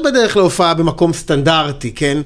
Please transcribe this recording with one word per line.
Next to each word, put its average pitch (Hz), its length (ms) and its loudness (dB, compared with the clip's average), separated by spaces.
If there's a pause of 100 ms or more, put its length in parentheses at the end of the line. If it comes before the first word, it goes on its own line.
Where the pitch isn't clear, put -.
בדרך 247 320 2
להופעה 175 380 2
במקום 165 380 0
סטנדרטי, 143 800 -2
כן? 143 340 -2